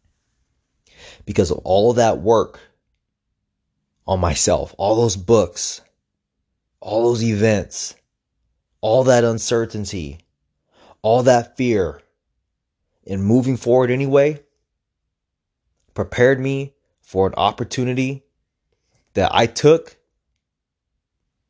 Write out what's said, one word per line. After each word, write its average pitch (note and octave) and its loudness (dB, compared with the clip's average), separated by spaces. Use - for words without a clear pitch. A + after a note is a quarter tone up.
Because F2+ -2
of - -4
all G2+ 2
that A2 0
work G#2 0
on F#2+ -2
myself, E2 -2
all G#2 0
those A#2 0
books, G2 -2
all G#2+ -2
those A#2+ 0
events, G#2+ -2
all A#2 2
that B2 4
uncertainty, G#2+ -4
all A#2 2
that A#2+ 2
fear, G2+ -2
and G2 -6
moving B2 2
forward B2 0
anyway, C#3 0
prepared B2+ 0
me C#3 -6
for F#2+ 0
an - -6
opportunity B2+ -4
that F#2+ 0
I A#2 2
took, - 0